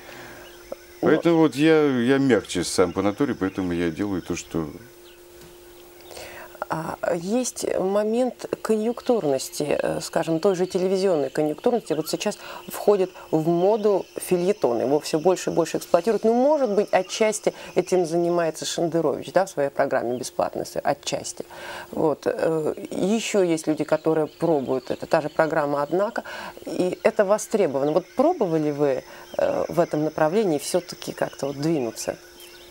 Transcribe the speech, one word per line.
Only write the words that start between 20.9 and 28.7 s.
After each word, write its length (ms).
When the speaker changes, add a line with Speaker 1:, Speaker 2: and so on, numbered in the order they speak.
Speaker 1:
Вот, 340
э, 480
еще 540
есть 240
люди, 160
которые 440
пробуют 640
это, 160
та 120
же 80
программа 560
«Однако». 400
И 380
это 220
востребовано. 640
Вот 140
пробовали 560